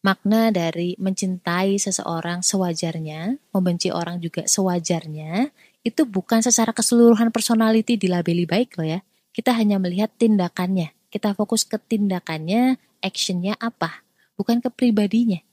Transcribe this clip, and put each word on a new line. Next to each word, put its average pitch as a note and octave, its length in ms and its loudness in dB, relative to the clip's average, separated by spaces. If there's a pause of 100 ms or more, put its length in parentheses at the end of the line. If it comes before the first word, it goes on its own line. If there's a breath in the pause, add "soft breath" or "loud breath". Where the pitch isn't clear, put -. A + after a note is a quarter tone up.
Makna G#3+ 480 2
dari F3 480 -2
mencintai F#3+ 800 -2
seseorang F3 640 -4
sewajarnya, E3 960 -4 (100)
membenci F3+ 380 -2
orang E3+ 320 -4
juga E3+ 240 -8
sewajarnya, F3 1040 -2 (320 soft breath)
itu D4 240 0
bukan A3 400 0
secara A#3 320 0
keseluruhan A#3 560 6
personality A3+ 640 2
dilabeli F3 480 0
baik G3+ 320 -2
loh D#3+ 100 -2
ya. D#3+ 140 -4 (320)
Kita A#3 240 0
hanya G#3 240 2
melihat F#3 340 -2
tindakannya. F#3 800 0 (160)
Kita - 240 -2
fokus G#3 320 -2
ke A3 160 -6
tindakannya, G3 960 -2 (240)
actionnya F#3+ 560 -4
apa. - 480 -8 (320)
Bukan A#3 240 0
ke B3+ 80 -4
pribadinya. G#3+ 720 0 (120)